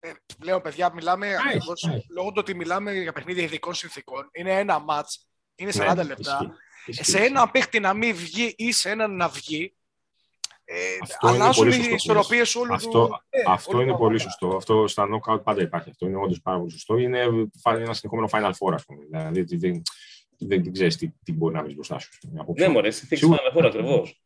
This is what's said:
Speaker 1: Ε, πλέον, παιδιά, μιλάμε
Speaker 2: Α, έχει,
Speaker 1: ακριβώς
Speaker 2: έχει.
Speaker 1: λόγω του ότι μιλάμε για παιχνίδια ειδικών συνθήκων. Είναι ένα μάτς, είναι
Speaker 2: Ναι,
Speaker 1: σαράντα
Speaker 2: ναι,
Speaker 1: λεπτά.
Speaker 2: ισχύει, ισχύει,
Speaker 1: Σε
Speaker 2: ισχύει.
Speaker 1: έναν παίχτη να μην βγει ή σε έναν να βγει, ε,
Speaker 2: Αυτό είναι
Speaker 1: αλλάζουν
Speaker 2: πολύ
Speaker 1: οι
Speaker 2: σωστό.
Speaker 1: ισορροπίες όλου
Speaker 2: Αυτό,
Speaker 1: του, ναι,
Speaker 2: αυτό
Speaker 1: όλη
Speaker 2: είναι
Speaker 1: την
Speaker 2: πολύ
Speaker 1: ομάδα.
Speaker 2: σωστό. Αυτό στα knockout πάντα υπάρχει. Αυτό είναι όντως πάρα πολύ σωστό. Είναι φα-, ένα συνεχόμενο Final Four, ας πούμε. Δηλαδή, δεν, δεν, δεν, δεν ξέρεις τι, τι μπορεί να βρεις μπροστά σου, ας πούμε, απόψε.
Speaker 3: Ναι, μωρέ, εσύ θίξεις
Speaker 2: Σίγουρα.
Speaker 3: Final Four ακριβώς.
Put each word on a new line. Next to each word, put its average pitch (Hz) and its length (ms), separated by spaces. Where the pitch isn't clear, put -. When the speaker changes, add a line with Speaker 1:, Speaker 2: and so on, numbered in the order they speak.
Speaker 1:
Ε, 165 100
πλέον, 180 240
παιδιά, 165 320
μιλάμε 180 320
Speaker 2:
Α, 202 40
έχει, 196 160
Speaker 1:
ακριβώς 175 420
Speaker 2:
έχει. 127 220
Speaker 1:
λόγω 185 180
του 196 80
ότι 196 180
μιλάμε 180 380
για 180 200
παιχνίδια 175 300
ειδικών 165 320
συνθήκων. 139 580
Είναι 185 260
ένα 196 200
μάτς, 147 500
είναι 180 140
Speaker 2:
Ναι, 196 60
Speaker 1:
σαράντα 175 280
Speaker 2:
ναι, 156 60
Speaker 1:
λεπτά. 139 320
Speaker 2:
ισχύει, - 120
ισχύει, 123 180
Speaker 1:
Σε - 120
Speaker 2:
ισχύει. 202 140
Speaker 1:
έναν 262 200
παίχτη 233 300
να 196 140
μην 220 220
βγει 175 400
ή 226 160
σε - 180
έναν 214 260
να 175 120
βγει, 156 460
ε, - 100
Speaker 2:
Αυτό - 260
είναι 180 140
Speaker 1:
αλλάζουν 254 220
Speaker 2:
πολύ - 120
Speaker 1:
οι - 20
Speaker 2:
σωστό. 233 160
Speaker 1:
ισορροπίες 214 600
όλου 240 200
Speaker 2:
Αυτό, 226 160
Speaker 1:
του, 226 180
ναι, 254 60
Speaker 2:
αυτό - 240
Speaker 1:
όλη 123 60
Speaker 2:
είναι 131 100
Speaker 1:
την 110 80
Speaker 2:
πολύ 110 160
Speaker 1:
ομάδα. 107 140
Speaker 2:
σωστό. 92 260
Αυτό 110 300
στα 101 260
knockout 110 300
πάντα 101 200
υπάρχει. 85 280
Αυτό - 160
είναι 95 100
όντως 95 240
πάρα 92 180
πολύ 87 120
σωστό. 82 260
Είναι 123 280
φα-, 113 180
ένα 113 140
συνεχόμενο 110 380
Final 107 180
Four, 92 240
ας 71 100
πούμε. 73 260
Δηλαδή, 90 320
δεν, - 180
δεν, 175 220
δεν, 95 240
δεν 90 100
ξέρεις 90 240
τι, 82 120
τι 87 80
μπορεί 80 220
να 78 80
βρεις 73 120
μπροστά 71 240
σου, - 140
ας - 80
πούμε, - 200
απόψε. 95 260
Speaker 3:
Ναι, 170 60
μωρέ, 107 160
εσύ - 180
θίξεις 156 120
Speaker 2:
Σίγουρα. 156 220
Speaker 3:
Final 160 60
Four 165 60
ακριβώς. - 600